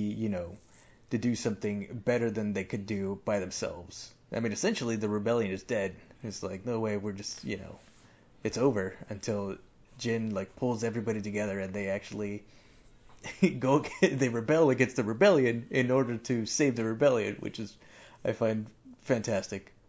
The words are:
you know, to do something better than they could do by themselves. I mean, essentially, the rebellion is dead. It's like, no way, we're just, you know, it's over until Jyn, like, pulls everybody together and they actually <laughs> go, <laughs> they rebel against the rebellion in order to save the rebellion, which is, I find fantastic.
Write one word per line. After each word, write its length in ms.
you 160
know, 280
to 80
do 160
something 680
better 260
than 220
they 120
could 220
do 380
by 140
themselves. 760
I 80
mean, 120
essentially, 440
the 120
rebellion 420
is 120
dead. 320
It's 200
like, 240
no 140
way, 180
we're 140
just, 320
you 120
know, 220
it's 140
over 360
until 480
Jyn, 340
like, 240
pulls 280
everybody 380
together 360
and 160
they 140
actually 560
<laughs> 580
go, 340
<laughs> 100
they 260
rebel 420
against 260
the 80
rebellion 680
in 200
order 280
to 280
save 300
the 80
rebellion, 560
which 180
is, 160
I 80
find 340
fantastic. 680